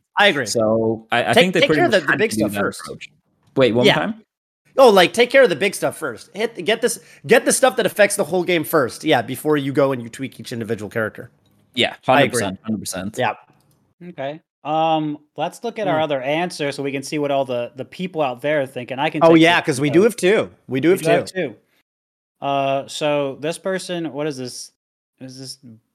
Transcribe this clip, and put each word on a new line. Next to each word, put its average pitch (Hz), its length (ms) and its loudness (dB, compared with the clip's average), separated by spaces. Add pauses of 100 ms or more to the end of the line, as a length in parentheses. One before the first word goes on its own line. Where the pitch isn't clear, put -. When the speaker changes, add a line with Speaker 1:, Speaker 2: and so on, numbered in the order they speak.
(180)
Speaker 1:
I 202 80 6
agree. 143 180 0
Speaker 2:
So 110 680 0
I, 120 100 2
I 117 60 0
Speaker 1:
Take, 110 100 2
Speaker 2:
think 180 180 4
they 175 60 2
Speaker 1:
take - 80 4
Speaker 2:
pretty 156 100 2
Speaker 1:
care 170 80 4
of 117 60 0
Speaker 2:
much 185 100 4
Speaker 1:
the, 135 40 -12
the 135 60 2
Speaker 2:
had 139 60 0
Speaker 1:
big 220 140 0
Speaker 2:
to 107 40 -6
do - 40 0
Speaker 1:
stuff 107 120 -2
Speaker 2:
that 101 80 -4
Speaker 1:
first. 98 220 -4
Speaker 2:
approach. - 260 -16 (480)
Wait, 127 180 4
one 123 120 4
Speaker 1:
Yeah. 175 100 6
Speaker 2:
more 78 120 0
time? 220 140 -10 (560)
Speaker 1:
Oh, 262 100 10
like, 190 240 6
take 240 180 2
care 269 120 6
of 220 80 6
the 165 60 -4
big 180 180 -2
stuff 139 240 -6
first. 120 360 -10
Hit, 208 300 -6
get 220 160 0
this, 226 200 -2 (260)
get 247 180 4
the - 80 2
stuff - 240 2
that 214 100 0
affects 202 300 2
the 190 80 0
whole 175 200 -2
game 165 200 0
first. 139 400 0
Yeah, 147 160 4
before 127 360 -2
you 139 160 -4
go 139 200 2
and 127 80 -6
you 117 80 -12
tweak 127 320 -12
each 117 120 -14
individual 107 360 -6
character. 110 420 -6 (440)
Speaker 2:
Yeah, 117 220 -2 (120)
Speaker 1:
I 160 140 6
agree. 120 200 0
Speaker 2:
hundred 95 140 -4
percent, - 60 -14
hundred 107 160 -6
percent. 95 400 -8
Speaker 1:
Yeah. 117 160 0 (760)
Speaker 3:
Okay. 147 300 -10 (240)
Um, 156 540 0 (180)
let's 170 280 -8
look 226 140 -8
at 208 100 -4
our 160 100 0
Speaker 1:
Hmm. 156 60 0
Speaker 3:
other 143 180 -2
answer 151 500 -4
so 139 100 -8
we 139 100 -4
can 135 100 -6
see 147 160 -6
what 143 120 -2
all 139 140 0
the, 120 320 -6
the 131 80 -10
people 180 380 -6
out 127 200 -4
there 147 200 0
are 131 40 -6
thinking. 123 320 -10
I 156 120 0
can 160 120 -4
Speaker 1:
Oh, 165 120 8
Speaker 3:
take 160 80 8
Speaker 1:
yeah, 165 180 6
Speaker 3:
this - 60 -4
Speaker 1:
'cause 135 140 -2
we 143 100 0
Speaker 3:
too. 135 40 2
Speaker 1:
do 175 100 6
have 233 120 0
two. 180 340 0 (180)
We 131 120 -4
do 147 80 2
Speaker 3:
We 185 40 6
Speaker 1:
have 185 100 -2
Speaker 3:
do 160 80 -2
have 170 160 2
Speaker 1:
two. - 80 -14 (140)
Speaker 3:
two. 107 80 -16 (840)
Uh, 139 460 -2
so 143 540 -2
this 160 180 -6
person, 180 540 -6
what 147 160 -4
is 135 100 -6
this? 123 320 -12 (500)
Is 131 180 -18
this 131 200 -16 (360)